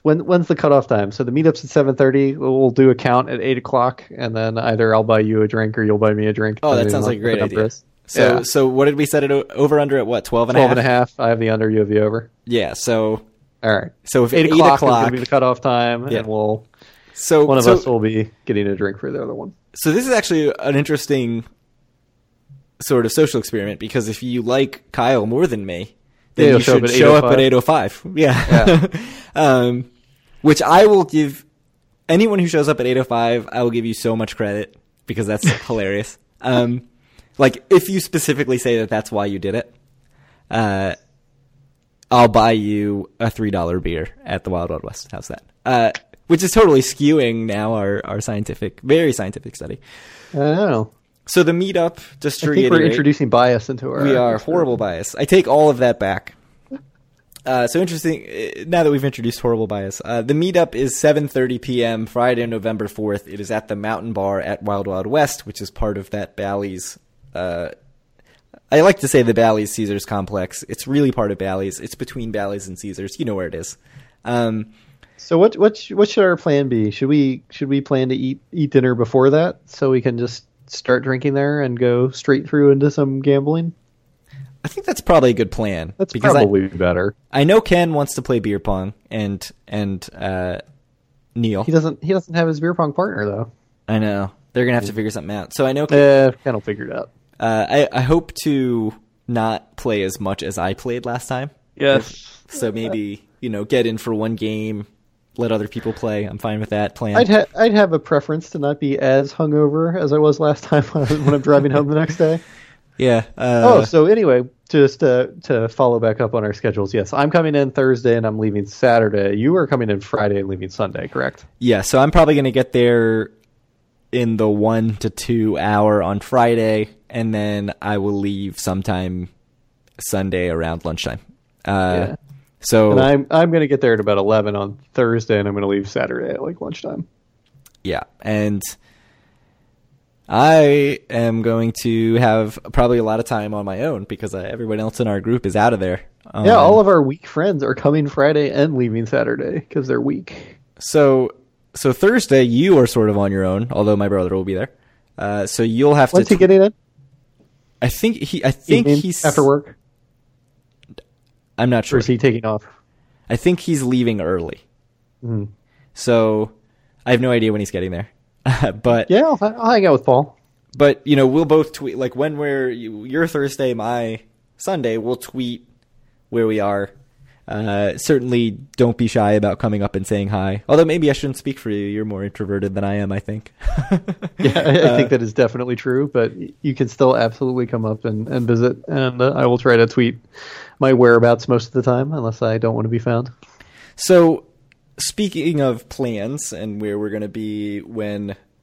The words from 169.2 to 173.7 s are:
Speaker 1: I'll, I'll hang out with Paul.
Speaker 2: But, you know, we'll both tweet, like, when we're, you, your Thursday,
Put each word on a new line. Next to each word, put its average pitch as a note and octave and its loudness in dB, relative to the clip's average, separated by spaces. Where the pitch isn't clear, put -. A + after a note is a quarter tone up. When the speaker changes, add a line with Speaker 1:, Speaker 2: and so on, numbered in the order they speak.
Speaker 1:
I'll, C#4+ 0
I'll A3+ -2
hang G3+ 2
out D#3+ 6
with C3 0
Paul. C3+ 2
Speaker 2:
But, C#3+ 2
you D3 4
know, C3+ 4
we'll D3+ 2
both D#3 2
tweet, C3 -10
like, B2 -6
when D3 -4
we're, C#3 -2
you, A2+ -12
your D3 -2
Thursday, C#3 -2